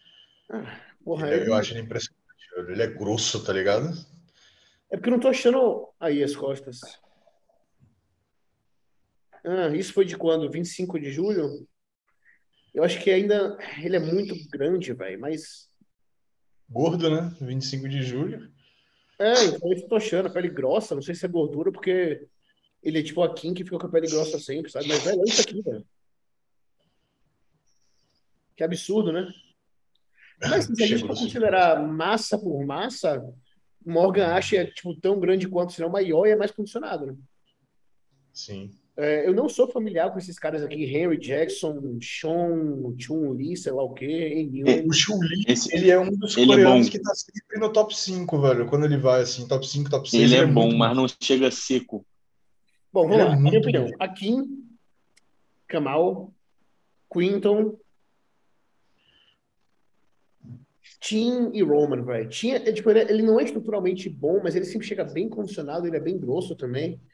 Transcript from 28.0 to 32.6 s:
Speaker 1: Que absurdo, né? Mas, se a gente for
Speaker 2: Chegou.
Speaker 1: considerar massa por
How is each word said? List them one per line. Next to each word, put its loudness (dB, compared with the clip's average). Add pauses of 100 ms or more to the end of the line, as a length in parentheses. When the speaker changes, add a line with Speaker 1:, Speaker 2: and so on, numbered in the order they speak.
Speaker 1:
Que -6
absurdo, 0
né? -4 (1120)
Mas, 0
se 0
a 4
gente 2
for -6
Speaker 2:
Chegou. -6
Speaker 1:
considerar 2
massa -2
por -4